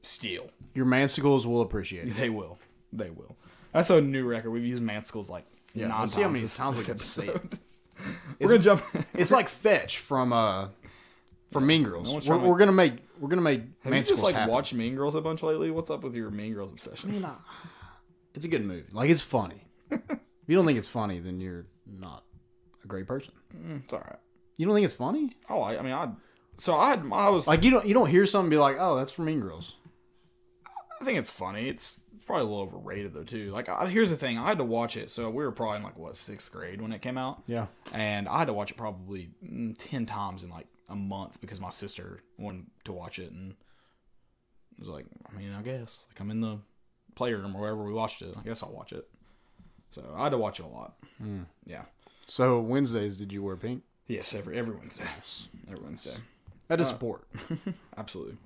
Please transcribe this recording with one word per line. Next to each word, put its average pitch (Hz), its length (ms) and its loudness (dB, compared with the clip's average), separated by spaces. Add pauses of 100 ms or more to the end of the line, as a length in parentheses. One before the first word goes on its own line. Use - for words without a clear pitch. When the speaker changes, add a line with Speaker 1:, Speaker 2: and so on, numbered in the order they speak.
Speaker 1:
Steal. - 460 -8 (240)
Speaker 2:
Your 131 120 0
mansicles 135 640 4
will 120 140 4
appreciate 95 460 -4
it. 107 80 -4
Speaker 1:
They 120 140 0
will. 92 300 -8 (320)
They 104 180 -6
will. - 280 -18 (340)
That's 165 180 2
a 165 120 10
new 135 260 0
record. 113 240 -2
We've 120 140 -2
used 120 180 -2
mansicles, 104 460 -6
like, 90 160 -10 (280)
Speaker 2:
Yeah, 113 140 -4
Speaker 1:
nine 110 140 0
Speaker 2:
let's - 120 0
see 208 80 2
how 196 60 4
Speaker 1:
times 160 60 2
Speaker 2:
many 123 80 0
Speaker 1:
this, 110 160 -2
Speaker 2:
times 131 200 -2
Speaker 1:
this 110 100 -2
Speaker 2:
we - 40 -4
can 107 80 -4
say - 280 -4
it. - 80 -4
Speaker 1:
episode. - 280 -8
<laughs> - 360 -20
We're - 140 -10 (260)
Speaker 2:
It's, 208 120 8
Speaker 1:
gonna 214 120 10
jump. 202 200 8 (160)
<laughs> - 140 -6
Speaker 2:
it's - 180 4
like 240 160 6
Fetch - 520 2
from, 127 340 2
uh, 101 340 4 (840)
from 135 120 2
Speaker 1:
Yeah, 139 40 6
Speaker 2:
Mean 156 160 6
Speaker 1:
no 110 60 0
Speaker 2:
Girls. 87 220 -6
Speaker 1:
one's 143 160 -4
Speaker 2:
We're, 160 80 6
Speaker 1:
trying 180 80 4
to 180 60 8
Speaker 2:
we're 175 80 8
gonna 196 160 10
make, 175 200 8 (260)
we're 143 100 -4
gonna 180 140 4
make 139 180 4
Speaker 1:
Have 123 80 -14 (160)
you 131 60 0
Speaker 2:
mansicles 139 280 4
Speaker 1:
just, 214 40 2
like, 185 120 4
Speaker 2:
happen. 110 180 2
Speaker 1:
watched 135 200 0
Mean 120 220 -2
Girls 147 200 0
a 156 60 0
bunch 160 220 -4
lately? 156 280 0
What's 165 180 -4
up 147 140 -4
with 123 120 -6
your 110 160 -4
Mean 107 220 -6
Girls 98 180 -8
obsession? - 400 -10
Speaker 2:
I - 20 -4
mean, 196 120 -4
I, 139 100 -10 (960)
it's 147 120 -10
a - 20 -4
good 139 180 0
movie. 87 260 -8
Like, 120 180 2
it's 160 120 8
funny. 101 500 -2
Speaker 1:
<laughs> - 200 -14
Speaker 2:
If - 580 -8
you 160 60 6
don't 185 100 8
think 135 140 4
it's 101 80 -6
funny, 101 320 -2
then 92 200 -8
you're 90 280 -10 (180)
not 92 380 -16 (600)
a 95 40 -20
great 95 200 -8
person. 131 240 -6 (240)
Speaker 1:
Mm, 156 280 -10
it's - 100 -10
all - 60 -6
right. - 180 -14 (400)
Speaker 2:
You 160 80 0
don't 208 100 4
think 208 100 6
it's - 80 0
funny? 247 380 -2 (180)
Speaker 1:
Oh, - 120 0
I, 107 160 -2
I - 60 -6
mean, 131 100 -4
I, 147 160 -4 (480)
so 175 180 2
I 202 140 6
had, 196 220 2
I 202 180 6
was 180 180 6
Speaker 2:
Like, 160 160 6
you 247 80 10
don't, 214 140 6
you 202 80 4
don't 220 160 8
hear 190 160 8
something 196 200 4
and 160 60 4
be 151 60 6
like, 139 220 6
"Oh, 175 180 4
that's 131 140 -2
from 165 140 -6
Mean 156 140 0
Girls." 90 360 -8 (1200)
Speaker 1:
I - 60 -10
think 247 140 0
it's - 120 -6
funny. 101 380 -6
It's, - 340 -10 (120)
it's - 80 -20
probably 165 220 -2
a 107 40 -4
little 104 140 -4
overrated, 101 500 -10
though, 76 100 -10
too. 107 280 -8
Like, 117 180 -6
I, - 180 -2
here's 202 220 4
the 160 80 2
thing. 123 200 -4
I 127 100 -4
had 208 120 0
to 135 40 0
watch 117 340 -2
it. 110 140 -10
So 113 180 -6
we 127 140 -4
were 127 80 -4
probably 107 260 -4
in, 104 60 -8
like, - 140 -14
what, 80 200 -14
sixth - 340 -12
grade 92 300 -12
when 110 100 -8
it 107 100 -10
came 127 160 -6
out? 131 300 -6
Speaker 2:
Yeah. 117 200 -4 (260)
Speaker 1:
And 104 340 -2
I 139 120 0
had 165 60 2
to 123 80 -2
watch 101 180 -6
it - 60 -16
probably, 95 520 -10 (160)
mm, 113 320 -8
ten 123 280 -6
times 98 380 -8
in, 87 60 -14
like, 85 180 -16 (220)
a 101 60 -12
month 98 460 -8
because 95 200 -14
my 90 100 -10
sister 95 500 -12 (160)
wanted 92 280 -12 (200)
to 104 80 -12
watch 87 260 -12
it. 90 120 -14
And 95 200 -14 (1200)
it - 60 -20
was - 100 -16
like, 73 160 -14 (260)
I 98 60 -18
mean, 98 160 -12
I 101 80 -12
guess. 120 480 -12
Like, - 100 -20
I'm 101 120 -8
in 113 100 -4
the 107 180 -4 (560)
playroom 101 400 -4
or 101 60 -8
wherever 107 220 -6
we 104 100 -6
watched 113 280 -6
it. 90 160 -14
I 104 60 -14
guess 113 200 -10
I'll - 100 -14
watch - 180 -16
it. - 160 -14 (840)
So 65 260 -18
I 107 80 -6
had 147 60 0
to 135 80 0
watch 104 220 -4
it 87 60 -14
a 73 40 -16
lot. 57 260 -16 (260)
Speaker 2:
Mm. 101 240 -10 (200)
Speaker 1:
Yeah. - 180 -14 (440)
Speaker 2:
So 127 340 2
Wednesdays, 113 560 0
did 98 160 -10
you 101 100 -8
wear 95 140 -6
pink? 117 260 -8 (240)
Speaker 1:
Yes, - 280 -6
every, 101 220 -8
every 117 180 -4
Wednesday. - 280 -16 (140)
Speaker 2:
Yes. - 300 -16 (220)
Speaker 1:
Every - 140 -14
Wednesday. - 300 -14 (560)
Speaker 2:
That 165 100 2
is 160 80 4
Speaker 1:
Uh, 127 40 -2
Speaker 2:
support. - 360 -6 (340)
Speaker 1:
<laughs> - 360 -12
Absolutely. - 480 -12